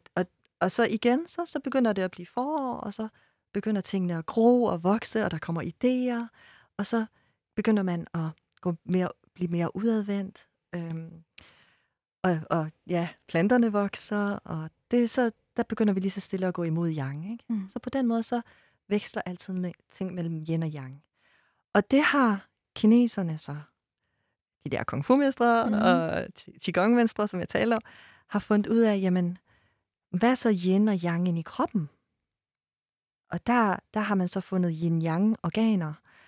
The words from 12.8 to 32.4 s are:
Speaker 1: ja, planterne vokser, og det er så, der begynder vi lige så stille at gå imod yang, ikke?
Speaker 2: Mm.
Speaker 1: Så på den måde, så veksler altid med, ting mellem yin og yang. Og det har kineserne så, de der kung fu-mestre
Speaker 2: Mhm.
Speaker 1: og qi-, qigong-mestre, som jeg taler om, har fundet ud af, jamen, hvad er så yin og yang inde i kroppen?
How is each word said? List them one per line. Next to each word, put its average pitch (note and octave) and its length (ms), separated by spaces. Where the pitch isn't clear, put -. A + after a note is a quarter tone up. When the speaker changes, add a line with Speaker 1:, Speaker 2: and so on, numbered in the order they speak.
Speaker 1:
ja, E3+ 220
planterne A3 440
vokser, G3+ 600
og D#3+ 260
det A#3+ 140
er A#3 40
så, A#3+ 220
der A#3+ 60
begynder G#3+ 320
vi F#3+ 60
lige F#3+ 100
så G3 100
stille F#3 260
at F3+ 80
gå F3 80
imod E3 280
yang, D3+ 420
ikke? A#3 160
Speaker 2:
Mm. G3 240
Speaker 1:
Så A#3+ 60
på A#3+ 120
den C4+ 160
måde, A3+ 160
så A#3 180
veksler G#3 380
altid F#3 280
med, F3+ 180
ting F#3 240
mellem E3 340
yin E3 140
og D#3+ 120
yang. C#3 280
Og - 180
det C4+ 120
har A#3+ 440
kineserne G#3+ 600
så, D3 180
de D3 60
der - 140
kung C3+ 200
fu-mestre A#3+ 600
Speaker 2:
Mhm. G#3+ 80
Speaker 1:
og F3 500
qi-, - 180
qigong-mestre, G#3+ 680
som F3+ 120
jeg F3 80
taler A3 280
om, A3+ 60
har - 120
fundet G#3 320
ud A3+ 100
af, G#3+ 200
jamen, F3+ 380
hvad A3 200
er C4 40
så A#3+ 160
yin G3 220
og G3 160
yang F3 240
inde E3 120
i - 20
kroppen? F3 460